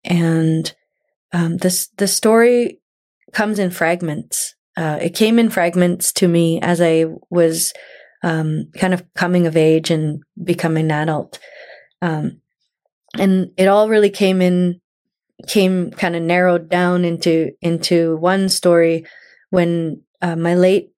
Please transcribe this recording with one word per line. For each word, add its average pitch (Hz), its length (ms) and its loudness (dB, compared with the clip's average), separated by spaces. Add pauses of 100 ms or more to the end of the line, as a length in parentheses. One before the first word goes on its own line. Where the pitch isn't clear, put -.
And, 160 680 0 (580)
um, 170 260 -2
this, 180 380 -2
the 202 120 -2
story 233 720 2 (520)
comes 214 260 -2
in 185 120 -2
fragments. 170 840 -6 (220)
Uh, 156 240 -4
it 180 140 -4
came 226 240 2
in 233 100 2
fragments 180 640 0
to 185 140 2
me 170 320 2
as 175 220 0
I 165 240 2 (240)
was, 165 420 0 (500)
um, 160 540 -4
kind 185 160 0
of 180 120 -4 (100)
coming 180 320 0
of 160 100 -2
age 160 340 2
and 156 320 -2 (200)
becoming 160 440 -2
an 156 40 0
adult. 151 480 -4 (640)
Um, 156 380 -6 (760)
and 190 380 0
it 185 100 2
all 208 220 4
really 214 220 2
came 190 320 0
in, 180 380 0 (680)
came 185 460 0
kind 170 220 -4
of 170 80 -4
narrowed 175 460 0
down 180 360 0
into, 165 480 0 (100)
into 170 540 0
one 190 340 0
story 165 560 2 (420)
when, 170 540 -2 (180)
uh, 170 160 -4
my 170 180 0
late 185 420 2